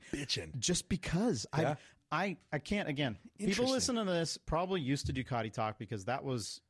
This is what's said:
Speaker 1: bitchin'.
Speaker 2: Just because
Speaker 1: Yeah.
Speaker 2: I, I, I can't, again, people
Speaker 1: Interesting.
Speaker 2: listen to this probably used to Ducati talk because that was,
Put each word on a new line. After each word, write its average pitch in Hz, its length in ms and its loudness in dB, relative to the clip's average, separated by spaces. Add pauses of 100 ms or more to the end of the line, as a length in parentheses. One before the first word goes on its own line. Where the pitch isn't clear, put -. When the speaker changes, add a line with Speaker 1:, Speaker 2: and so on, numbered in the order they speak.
(120)
Speaker 1:
bitchin'. 123 480 -4
Speaker 2:
Just - 300 0
because 180 560 0 (120)
Speaker 1:
Yeah. 151 180 2 (360)
Speaker 2:
I, 165 140 2
I, 180 120 -4 (140)
I 147 80 0
can't, 202 300 0
again, 135 280 0 (200)
people 196 140 0
Speaker 1:
Interesting. 247 220 4
Speaker 2:
listen 254 220 2
to 226 80 2
this 170 340 2
probably 180 440 0
used 135 260 0
to 135 60 0
Ducati 117 380 -2
talk 107 280 -2
because 101 260 -6
that 123 200 -2
was, 123 340 -4 (100)